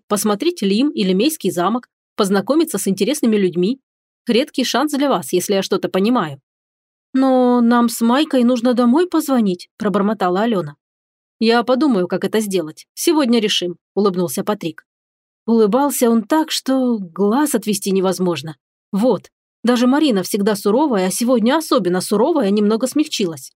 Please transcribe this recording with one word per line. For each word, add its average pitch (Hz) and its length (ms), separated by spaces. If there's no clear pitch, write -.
посмотреть 208 540
Лим 214 280
или 202 240
Мейский 208 380
замок, 190 380
познакомиться 208 640
с - 100
интересными 214 480
людьми. 185 440
Редкий 247 360
шанс 285 300
для 277 160
вас, 185 240
если 180 220
я 190 80
что-то 180 260
понимаю». 190 500
«Но 254 480
нам 240 280
с - 120
Майкой 254 420
нужно 247 300
домой 247 340
позвонить», 247 680
пробормотала 196 640
Алена. 180 360
«Я 226 240
подумаю, 240 440
как 185 160
это 208 160
сделать. 185 540
Сегодня 277 460
решим», 175 380
улыбнулся 185 480
Патрик. 180 420
Улыбался 233 640
он 233 140
так, 311 280
что 254 480
глаз 202 540
отвести 202 380
невозможно. 180 640
Вот. 208 360
Даже 247 240
Марина, 262 360
всегда 202 320
суровая, 208 520
а 185 40
сегодня 240 460
особенно 185 440
суровая, 226 480
немного 214 380
смягчилась. 196 680